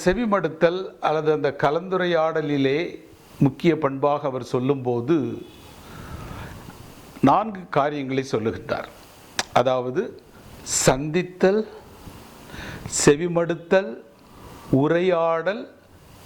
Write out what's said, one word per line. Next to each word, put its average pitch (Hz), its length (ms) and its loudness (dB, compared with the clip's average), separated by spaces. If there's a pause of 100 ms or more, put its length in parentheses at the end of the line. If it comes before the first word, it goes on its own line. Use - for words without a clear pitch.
செவிமடுத்தல் 185 800 2 (140)
அல்லது 156 320 2
அந்த 143 260 0
கலந்துரையாடலிலே 160 1400 0 (400)
முக்கிய 151 380 2
பண்பாக 143 500 0
அவர் 127 160 -4
சொல்லும்போது 123 920 0 (1800)
நான்கு 190 380 2 (100)
காரியங்களை 135 600 -2
சொல்லுகின்றார். 110 540 -4 (680)
அதாவது, 127 680 0 (420)
சந்தித்தல், 180 1040 0 (1400)
செவிமடுத்தல், 170 920 2 (720)
உரையாடல், 165 1080 2 (500)